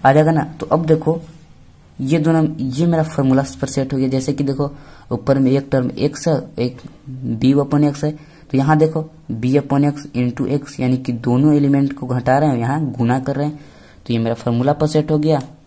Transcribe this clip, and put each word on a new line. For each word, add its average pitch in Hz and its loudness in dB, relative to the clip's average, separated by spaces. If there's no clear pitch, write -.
आ 135 6
जाएगा 156 6
ना। 151 0
तो - -6
अब 165 0
देखो, 156 2
ये 139 0
दोनों, 160 2
ये 135 -2
मेरा 165 2
formula 135 0
पर 131 -4
set 135 -4
हो 135 -2
गया। 131 0
जैसे 131 -2
कि 143 -4
देखो, 139 -2
ऊपर 135 0
में 131 4
एक 139 0
term 127 0
X - -4
है, 160 2
एक 123 -4
बी 127 0
upon 143 2
X 147 0
है, 151 -2
तो 131 0
यहाँ 151 4
देखो 156 2
बी 117 -2
upon 139 2
x 147 -4
into 123 -2
x, - -6
यानी 127 0
कि 127 -4
दोनों 123 2
element 139 2
को 127 -10
घटा 127 2
रहे 151 4
हैं, 123 0
यहाँ 135 -2
गुना 120 0
कर 131 -4
रहे 143 -2
हैं, 151 -8
तो 120 -2
ये 113 0
मेरा 113 0
formula 123 0
पर 156 0
set 156 0
हो 151 2
गया। 151 2